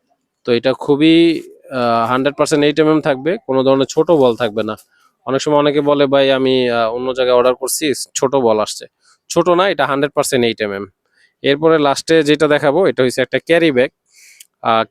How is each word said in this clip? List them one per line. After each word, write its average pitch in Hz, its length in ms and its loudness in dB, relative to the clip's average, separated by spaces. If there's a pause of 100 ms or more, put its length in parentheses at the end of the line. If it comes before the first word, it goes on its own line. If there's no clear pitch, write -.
(440)
তো 123 80 -4
এটা 120 220 0
খুবই, 160 680 2 (300)
আহ, 117 360 0
হান্ড্রেড 135 280 -2
পার্সেন্ট 147 300 0
এইট 151 140 0
এম 156 80 4
এম 156 140 2
থাকবে, 151 360 -4 (100)
কোনো 131 160 0
ধরনের 135 220 2
ছোট 160 260 -2
বল 127 240 2
থাকবে 110 280 -4
না। 107 120 -6 (500)
অনেক 131 160 -4
সময় 151 160 0
অনেকে 147 240 2
বলে, 143 240 2
"ভাই 135 260 2
আমি, 131 380 0
আহ, 117 260 -2
অন্য 127 180 -6
জায়গায় 127 240 2
অর্ডার 123 180 2
করছি, 135 380 -4 (220)
ছোট 135 200 -2
বল 117 240 2
আসছে।" - 260 -6 (440)
ছোট 170 200 0
না, 180 200 2
এটা 143 180 0
হান্ড্রেড 143 240 -2
পার্সেন্ট 135 340 -2
এইট 113 160 -2
এম 104 100 -4
এম। 98 140 -8 (560)
এরপরে 156 380 2
লাস্টে 147 440 0
যেটা 151 240 2
দেখাবো 147 400 0
এটা 131 160 -2
হচ্ছে 127 180 -2
একটা 127 180 -2
ক্যারি 165 320 -2
ব্যাগ। 127 180 0 (720)
আহ, 113 300 0